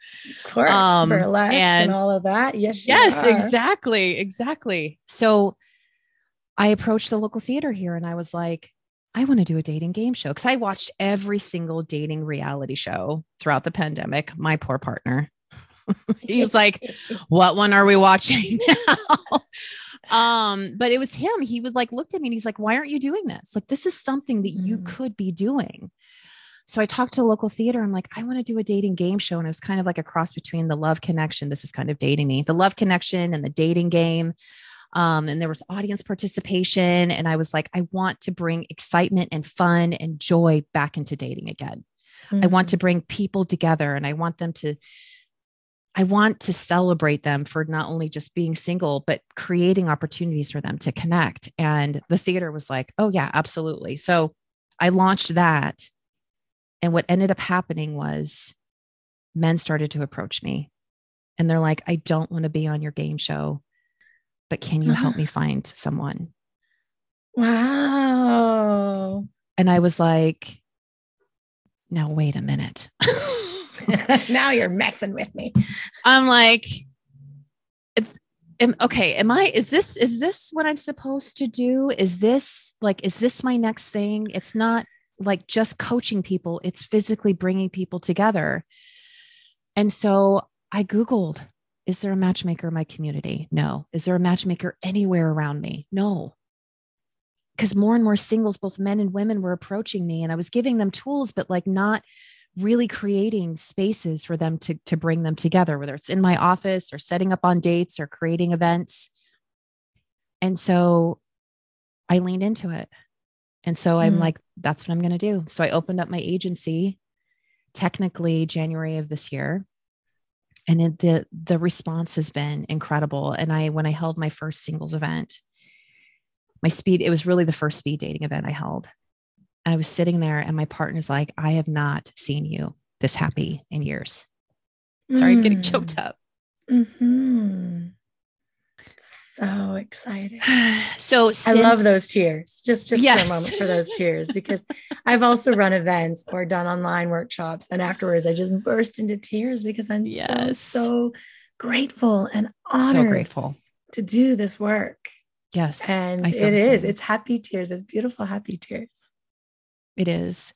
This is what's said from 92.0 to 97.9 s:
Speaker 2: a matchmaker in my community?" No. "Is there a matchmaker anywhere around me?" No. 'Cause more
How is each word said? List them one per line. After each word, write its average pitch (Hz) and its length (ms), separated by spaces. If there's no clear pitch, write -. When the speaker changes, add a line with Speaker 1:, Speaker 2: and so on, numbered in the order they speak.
Speaker 2:
a 190 40
matchmaker 180 520
in 165 80
my 160 80
community?" 151 680
No. 151 420
"Is 165 120
there 180 100
a 180 40
matchmaker 180 640
anywhere 185 480
around 151 300
me?" 147 300
No. 196 440
'Cause 202 180
more 208 200